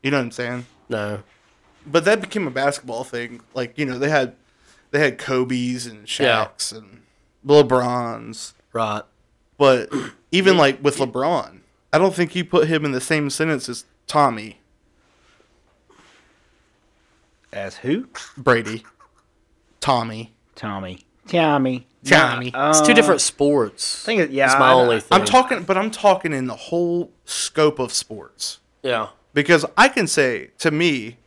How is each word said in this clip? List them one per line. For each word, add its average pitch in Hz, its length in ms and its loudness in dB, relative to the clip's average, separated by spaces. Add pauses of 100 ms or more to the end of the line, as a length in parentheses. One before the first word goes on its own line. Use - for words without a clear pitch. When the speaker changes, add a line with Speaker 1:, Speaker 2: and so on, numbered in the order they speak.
Speaker 1:
You 139 120 -4
know 143 60 0
what 127 80 -2
I'm 113 40 -10
saying? 123 360 -10 (220)
Speaker 2:
No. 104 340 -6 (640)
Speaker 1:
But 151 200 -2
that 208 160 2
became 196 260 -6
a 131 60 -6
basketball 131 500 -4
thing. 120 380 -12 (120)
Like, 123 240 -8
you 147 80 -4
know, 127 140 -8
they 139 120 -2
had, 135 240 0 (560)
they 143 100 -2
had 135 180 0
Kobe's 123 680 -4
and 107 140 -18 (180)
Speaker 2:
Yeah. 113 280 2
Speaker 1:
Shaq's - 260 -10
and 110 300 -20 (440)
LeBron's. 123 1080 0 (180)
Speaker 2:
Right. 107 300 -4 (560)
Speaker 1:
But 131 320 4 (200)
<clears throat> - 220 -16
even, 185 220 4
Speaker 2:
Yeah. 175 60 4
Speaker 1:
like, 135 240 2
with 143 140 0
Speaker 2:
Yeah. 139 80 0
Speaker 1:
LeBron, 127 520 -4 (340)
I 151 60 2
don't 190 160 2
think 175 200 -2
you 180 100 -4
put 156 240 2
him 156 180 0
in 143 60 -2
the 127 100 -2
same 151 280 -2
sentence 156 380 -4
as 123 160 -12 (220)
Tommy. 113 540 -2 (3000)
Speaker 3:
As 98 260 -12
who? 175 300 -6 (280)
Speaker 1:
Brady. 113 480 -2 (960)
Tommy. 117 520 -2 (220)
Speaker 3:
Tommy. 98 460 -12 (260)
Tommy. 143 600 0 (180)
Speaker 1:
Tommy. 123 480 2
Speaker 3:
Nah, 135 180 0
Speaker 2:
It's 156 120 6
two 151 100 6
Speaker 3:
uh, - 20 6
Speaker 2:
different 175 260 4
sports. - 840 -2
Speaker 3:
Thing 220 140 -2
is, 156 120 0
yeah, 135 160 0
Speaker 2:
It's 131 120 4
my 131 100 6
Speaker 3:
I, 131 40 8
Speaker 2:
only 123 240 6
Speaker 1:
I'm 175 240 2
Speaker 2:
thing. 208 60 -2
Speaker 1:
talking, 254 360 2
but 185 140 -2
I'm 214 140 -2
talking 185 420 2
in 131 140 -4
the 117 100 -8
whole 170 540 -4 (140)
scope - 540 0
of 123 140 -6
sports. - 680 -10 (220)
Speaker 2:
Yeah. 117 260 -4 (260)
Speaker 1:
Because 147 300 4 (120)
I 240 120 6
can 233 180 0
say, 123 520 -2
to 165 120 0
me 143 560 -2